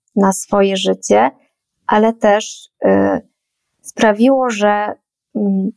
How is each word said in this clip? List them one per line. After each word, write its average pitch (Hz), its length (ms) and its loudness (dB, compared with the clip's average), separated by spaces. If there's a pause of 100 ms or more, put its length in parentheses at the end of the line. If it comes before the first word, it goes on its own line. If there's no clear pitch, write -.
(160)
na 196 160 2
swoje 196 440 -2
życie, 190 540 0 (560)
ale 214 260 2
też, 214 560 -2 (180)
y, 196 340 0 (600)
sprawiło, 240 680 0
że, 208 420 -2 (420)
mm, 196 420 -2